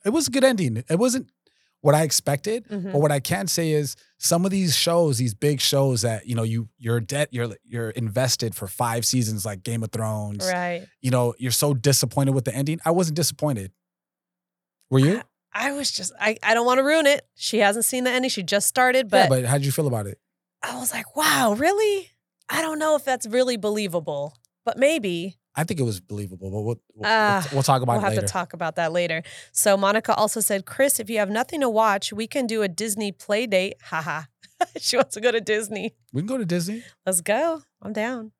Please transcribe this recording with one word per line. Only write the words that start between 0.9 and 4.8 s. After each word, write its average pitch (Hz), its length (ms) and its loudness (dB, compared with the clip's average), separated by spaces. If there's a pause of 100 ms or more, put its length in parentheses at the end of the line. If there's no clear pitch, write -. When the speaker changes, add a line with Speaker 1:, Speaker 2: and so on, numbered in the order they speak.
Speaker 1:
wasn't 233 300 0 (500)
what 147 160 6
I 151 80 6
expected, 160 640 -2
Speaker 2:
Mm-hmm. 196 240 -6
Speaker 1:
but 147 80 2
what 151 140 4
I 139 80 0
can 185 260 -2
say 165 240 0
is 147 240 0 (220)
some 175 260 2
of 190 80 0
these 185 240 2
shows, 170 440 2